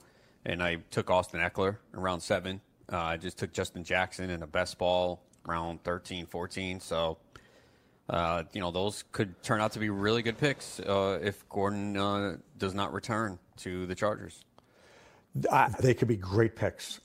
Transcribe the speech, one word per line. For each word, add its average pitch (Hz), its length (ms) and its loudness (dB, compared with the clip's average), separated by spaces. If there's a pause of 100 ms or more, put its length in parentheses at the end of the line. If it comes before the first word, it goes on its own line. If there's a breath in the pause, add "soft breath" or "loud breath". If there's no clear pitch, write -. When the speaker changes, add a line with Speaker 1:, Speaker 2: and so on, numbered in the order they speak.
(440 soft breath)
Speaker 1:
and 87 160 -2
I 87 180 2 (120)
took 104 200 -2
Austin 90 280 2
Eckler 95 380 0 (180)
in 90 60 -8
round 90 240 -2
seven. 95 360 0 (300)
Uh, 90 60 -2
I 82 220 -2
just 87 180 -8
took 92 160 -6
Justin 92 320 -4
Jackson 92 460 0
in 85 120 -4
a 78 40 -8
best 90 320 -2
ball 90 420 2 (240)
round 85 400 -4
thirteen, 87 400 -4
fourteen. 92 560 -6
So, 82 380 0 (880 soft breath)
uh, 85 360 2 (100)
you 104 80 -2
know, 87 80 0
those 92 420 -2
could 98 300 -2
turn 110 180 2
out 110 120 2
to 104 60 -8
be 107 120 0
really 104 320 2
good 107 160 -2
picks, - 420 -2
uh, 98 420 2
if 101 280 -4
Gordon, 101 480 0
uh, 101 400 0 (180)
does 95 160 -2
not 95 220 -2
return 107 440 -2 (200)
to 92 260 -4
the 90 100 -4
Chargers. - 480 -2 (1080 soft breath)
Speaker 2:
Uh, 131 180 6 (120)
they 127 120 8
could 117 160 4
be 113 80 4
great 101 400 2
picks. - 480 -4